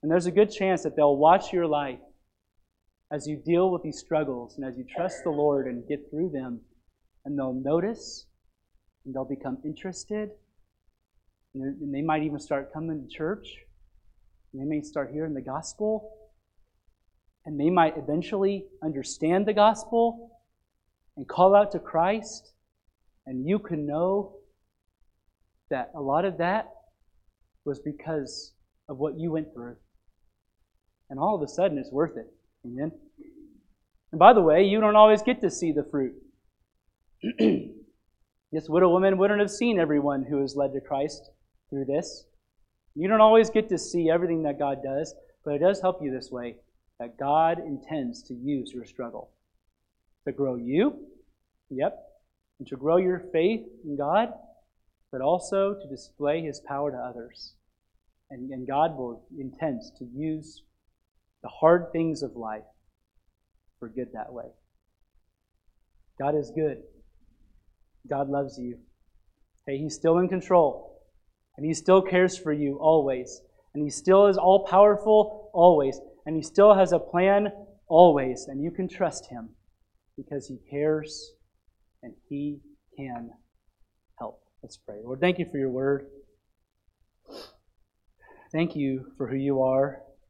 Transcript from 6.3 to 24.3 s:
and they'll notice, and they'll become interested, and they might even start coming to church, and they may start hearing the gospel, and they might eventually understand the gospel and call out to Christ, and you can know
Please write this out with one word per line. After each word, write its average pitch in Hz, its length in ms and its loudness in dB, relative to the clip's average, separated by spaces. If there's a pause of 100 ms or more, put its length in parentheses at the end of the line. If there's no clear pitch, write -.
and 143 120 -6
they'll 131 160 -4
notice, 165 720 -4 (800)
and 135 80 -14
they'll 131 120 -6
become 135 380 -8
interested, 208 680 -8 (1200)
and 139 400 -8
they 139 80 -6
might 156 220 -2
even 147 160 -4
start 139 340 -6
coming 156 320 -8
to - 80 -20
church, 175 440 -8 (960)
and 131 80 -12
they 139 40 -8
may 151 160 -4
start 147 300 -8
hearing 151 220 -6
the 135 80 -8
gospel, 208 760 -8 (1300)
and 151 140 -8
they 151 100 2
might 165 280 2
eventually 190 680 -4 (160)
understand 156 640 -2
the 214 80 -2
gospel 233 800 0 (840)
and 135 100 -12
call 190 280 6
out 202 180 6
to 170 60 -4
Christ, 190 720 -4 (720)
and 131 220 -8
you 202 120 0
can 156 260 -6
know 185 520 -2 (1300)